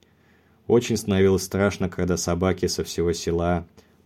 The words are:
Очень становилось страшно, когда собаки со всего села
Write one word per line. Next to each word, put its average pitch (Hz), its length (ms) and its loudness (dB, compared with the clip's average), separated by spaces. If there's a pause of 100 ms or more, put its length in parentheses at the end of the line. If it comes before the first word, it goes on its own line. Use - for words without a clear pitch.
(680)
Очень 120 280 2
становилось 95 460 2
страшно, 95 480 -2
когда 90 260 -2
собаки 90 500 0
со 85 180 -4
всего 85 280 -2
села 85 540 -2 (400)